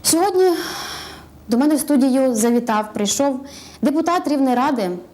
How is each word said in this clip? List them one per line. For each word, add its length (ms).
Сьогодні 420
до 100
мене 160
в 60
студію 540
завітав, 600
прийшов 460
депутат 460
Рівної 280
Ради 340